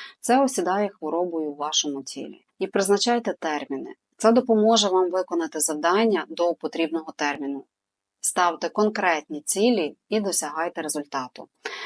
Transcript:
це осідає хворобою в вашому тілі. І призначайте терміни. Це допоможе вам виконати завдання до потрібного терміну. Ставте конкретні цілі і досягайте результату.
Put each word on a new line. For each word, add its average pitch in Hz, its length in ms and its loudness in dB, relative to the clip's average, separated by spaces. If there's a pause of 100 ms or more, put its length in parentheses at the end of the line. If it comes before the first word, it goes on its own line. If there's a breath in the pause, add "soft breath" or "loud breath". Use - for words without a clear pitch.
(200 loud breath)
це 254 220 4
осідає 202 460 0
хворобою 165 640 -4
в 143 40 -12
вашому 147 460 -4
тілі. - 420 -14 (140)
І 196 80 -2
призначайте 202 720 0
терміни. 135 560 -6 (220)
Це 226 160 4
допоможе 226 560 4
вам 185 220 2
виконати 170 500 -2
завдання 170 680 2
до 170 260 0
потрібного 160 600 -4
терміну. 143 480 -4 (560)
Ставте 175 480 0
конкретні 180 720 0
цілі 202 560 0 (120)
і 214 120 0
досягайте 170 600 -4
результату. 143 680 -8 (380 loud breath)